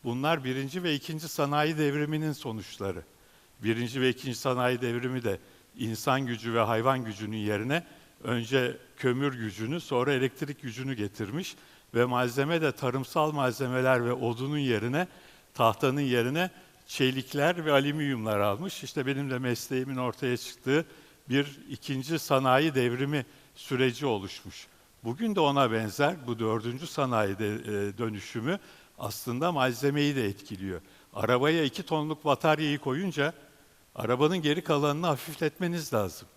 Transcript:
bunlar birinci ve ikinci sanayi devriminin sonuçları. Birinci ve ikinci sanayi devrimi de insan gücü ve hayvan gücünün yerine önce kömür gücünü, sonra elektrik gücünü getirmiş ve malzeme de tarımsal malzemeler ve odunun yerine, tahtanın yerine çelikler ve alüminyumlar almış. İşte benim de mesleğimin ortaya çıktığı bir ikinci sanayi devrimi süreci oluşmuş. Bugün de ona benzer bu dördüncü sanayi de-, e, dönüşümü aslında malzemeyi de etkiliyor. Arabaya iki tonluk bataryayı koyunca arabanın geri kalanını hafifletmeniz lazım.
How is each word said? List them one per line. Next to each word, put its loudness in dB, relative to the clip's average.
bunlar 0
birinci -4
ve 0
ikinci -6
sanayi 0
devriminin 0
sonuçları. -6
Birinci 0
ve 4
ikinci -4
sanayi 0
devrimi -2
de -2
insan 0
gücü -4
ve 6
hayvan 2
gücünün -6
yerine 0
önce 0
kömür 0
gücünü, -6
sonra 0
elektrik -2
gücünü -6
getirmiş -6
ve 6
malzeme 0
de 2
tarımsal 0
malzemeler 2
ve 2
odunun -2
yerine, 0
tahtanın 4
yerine 2
çelikler 0
ve 4
alüminyumlar 2
almış. -2
İşte -4
benim -2
de -2
mesleğimin -2
ortaya -2
çıktığı -2
bir 0
ikinci -4
sanayi 4
devrimi 0
süreci 0
oluşmuş. -6
Bugün -4
de 2
ona 4
benzer 0
bu -4
dördüncü -2
sanayi 0
de-, -2
e, -4
dönüşümü -4
aslında -4
malzemeyi 2
de 0
etkiliyor. -6
Arabaya 2
iki -4
tonluk -4
bataryayı 2
koyunca 0
arabanın 2
geri 2
kalanını 2
hafifletmeniz -2
lazım. 0